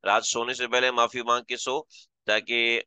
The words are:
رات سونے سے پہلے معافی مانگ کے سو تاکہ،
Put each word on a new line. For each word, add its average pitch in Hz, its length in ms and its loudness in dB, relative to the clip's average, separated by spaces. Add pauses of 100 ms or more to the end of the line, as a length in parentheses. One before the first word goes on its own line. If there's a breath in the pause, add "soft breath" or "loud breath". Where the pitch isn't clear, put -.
رات 107 200 2
سونے 120 300 -4
سے 127 140 -6
پہلے 123 220 2
معافی 120 320 0
مانگ 120 220 0
کے 123 120 -8
سو 139 260 -4 (440 loud breath)
تاکہ، 117 600 0